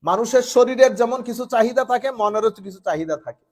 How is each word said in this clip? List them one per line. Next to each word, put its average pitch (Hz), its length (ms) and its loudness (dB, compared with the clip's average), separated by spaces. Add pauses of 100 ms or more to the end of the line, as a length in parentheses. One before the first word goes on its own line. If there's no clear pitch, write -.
মানুষের 226 380 0
শরীরের 247 540 4
যেমন 233 280 -2
কিছু 240 220 -8
চাহিদা 240 400 0
থাকে, 247 260 -2
মনেরও 214 380 0
তো 208 140 -14
কিছু 190 160 -16
চাহিদা 156 380 -4
থাকে। - 340 -16